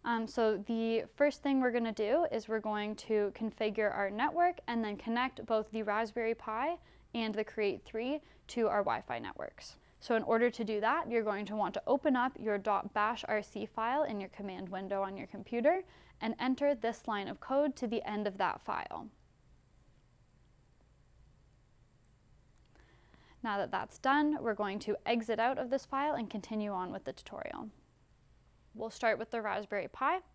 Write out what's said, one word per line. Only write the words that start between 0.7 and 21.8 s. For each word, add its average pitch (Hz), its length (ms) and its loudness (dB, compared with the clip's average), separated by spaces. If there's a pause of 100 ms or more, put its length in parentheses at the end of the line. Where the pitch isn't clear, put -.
first 285 260 4
thing 277 180 4
we're 247 100 4
gonna 233 200 0
do 226 400 2
is 220 180 -2
we're 220 120 0
going 214 360 -2
to 208 380 2
configure 214 580 0
our 196 180 0
network 330 480 2 (100)
and 233 160 0
then 208 120 -2
connect 240 500 -2
both 220 240 0
the 220 120 -2
Raspberry 220 520 0
Pi 247 420 -2 (380)
and 220 200 0
the 214 100 0
Create 208 380 -2
three 254 380 -4 (280)
to 226 200 2
our 202 140 4
Wi-Fi 117 360 -2
networks. - 580 -10 (240)
So 233 160 0
in 214 80 2
order 233 260 4
to 233 140 -4
do 208 160 0
that, 233 300 2
you're 226 140 2
going 208 220 -2
to 208 100 -6
want 202 180 0
to - 120 -2
open 269 280 4
up 254 240 2
your 208 200 0
dot 202 340 0
bash 220 340 0
R 214 160 0
C 208 220 -8
file 233 380 0
in 208 180 -2
your 190 100 -8
command 190 380 -10
window 190 340 -2
on 196 140 -4
your 190 120 -10
computer 240 540 2 (380)
and 226 180 -2
enter 262 360 2
this 233 340 -2
line 202 180 0
of 196 140 -8
code 277 360 2
to 247 100 -4
the 220 220 -2
end 208 180 -2
of 196 120 -4
that 185 220 0
file. - 480 -6 (4000)